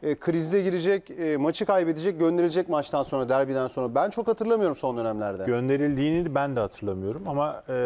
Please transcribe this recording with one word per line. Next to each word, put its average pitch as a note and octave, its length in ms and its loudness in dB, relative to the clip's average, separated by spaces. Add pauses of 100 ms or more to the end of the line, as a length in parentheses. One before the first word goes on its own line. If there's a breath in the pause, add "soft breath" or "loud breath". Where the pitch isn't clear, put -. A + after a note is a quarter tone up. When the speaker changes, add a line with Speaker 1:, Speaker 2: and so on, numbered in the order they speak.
Speaker 1:
e, D3+ 160 0
krize E3 440 0
girecek, F#3 480 0
e, D#3 260 -2
maçı D#3+ 300 0
kaybedecek, E3+ 520 2
gönderilecek E3+ 500 2
maçtan D3 340 0
sonra, C3 260 -2
derbiden C3 400 2
sonra. A#2+ 260 -4
Ben D#3+ 160 2
çok A3 180 -4
hatırlamıyorum A3 480 2
son B2+ 200 -2
dönemlerde. G#2+ 480 -2
Speaker 2:
Gönderildiğini C#3 880 0
ben C#3 220 0
de A#2+ 40 0
hatırlamıyorum G2+ 680 -4
ama, D3 400 -2
e, C3 60 -4 (100)